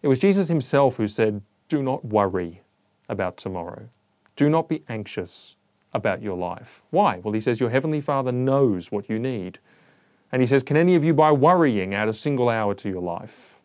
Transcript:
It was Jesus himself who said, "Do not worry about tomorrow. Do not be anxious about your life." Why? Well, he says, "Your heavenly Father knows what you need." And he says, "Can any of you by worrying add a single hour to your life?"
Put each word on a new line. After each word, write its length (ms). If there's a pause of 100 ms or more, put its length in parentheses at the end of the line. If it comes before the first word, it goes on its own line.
It 60
was 120
Jesus 280
himself 500
who 100
said, 340 (260)
"Do 140
not 240
worry 560 (480)
about 260
tomorrow. 540 (480)
Do 120
not 200
be 180
anxious 720 (340)
about 300
your 160
life." 440 (100)
Why? 260
Well, 160
he 80
says, 180
"Your 120
heavenly 280
Father 320
knows 580
what 200
you 100
need." 400 (720)
And 100
he 40
says, 180
"Can 140
any 180
of 80
you 100
by 180
worrying 600
add 140
a 60
single 340
hour 280
to 140
your 120
life?" 640